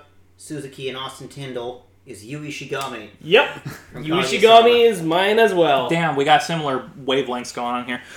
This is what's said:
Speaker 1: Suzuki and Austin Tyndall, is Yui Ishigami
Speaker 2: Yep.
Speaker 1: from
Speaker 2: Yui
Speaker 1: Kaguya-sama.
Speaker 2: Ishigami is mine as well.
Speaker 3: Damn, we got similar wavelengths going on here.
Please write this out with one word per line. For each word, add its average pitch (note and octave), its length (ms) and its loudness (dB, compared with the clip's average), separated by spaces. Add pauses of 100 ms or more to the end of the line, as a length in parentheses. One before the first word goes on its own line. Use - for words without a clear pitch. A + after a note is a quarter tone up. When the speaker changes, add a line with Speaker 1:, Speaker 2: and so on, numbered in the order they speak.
(380)
Speaker 1:
Suzuki C#3 520 -12
and B2+ 80 -12
Austin C3 300 -14
Tyndall, B2+ 580 -12 (200)
is G#2 180 -20
Yui D3 260 -14
Ishigami A#2+ 600 -10 (100)
Speaker 2:
Yep. G#3+ 400 0 (320)
Speaker 1:
from C#3 120 -14
Speaker 2:
Yui D#3+ 180 -2
Speaker 1:
Kaguya-sama. A3+ 480 6
Speaker 2:
Ishigami A#3+ 180 4
is F#3+ 140 0
mine F#3+ 380 0
as G#3+ 160 4
well. C#3+ 340 2
Speaker 3:
Damn, E3 260 -2
we C#3+ 80 0
got D3+ 200 4
similar C#3 440 -6 (160)
wavelengths B2 500 -4
going A#2+ 200 -6
on B2 120 -6
here. B2+ 140 -8 (180)